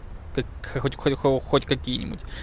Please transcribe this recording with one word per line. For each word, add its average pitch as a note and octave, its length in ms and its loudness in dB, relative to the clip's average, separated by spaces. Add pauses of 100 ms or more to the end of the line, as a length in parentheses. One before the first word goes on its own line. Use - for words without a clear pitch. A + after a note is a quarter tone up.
(360)
как-, - 460 -4
хоть, C3+ 140 0
хоть, C#3 200 2
хоть, C3 280 4
хоть - 220 4
какие-нибудь, - 540 -2 (240)